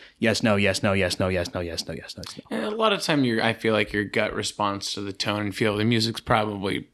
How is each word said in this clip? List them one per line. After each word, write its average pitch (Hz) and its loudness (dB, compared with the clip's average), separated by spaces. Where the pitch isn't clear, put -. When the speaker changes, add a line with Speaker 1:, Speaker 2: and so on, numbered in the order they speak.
Speaker 1:
yes, 110 2
no, 107 4
yes, 98 2
no, 104 4
yes, 92 2
no, 95 2
yes, 87 -2
no, 92 -4
yes, 82 -6
no, 80 -10
yes, - -12
no, - -
yes, - -
no. - -14
Speaker 2:
And 226 -4
a 214 -4
lot 220 2
of 175 -2
time, 147 2
your, 113 2
I 113 2
feel 110 2
like 104 2
your 104 0
gut 107 0
response 101 -4
to 104 -6
the 98 -6
tone 104 -2
and 101 -4
feel 110 2
of 101 -2
the 107 2
music's 113 2
probably 104 0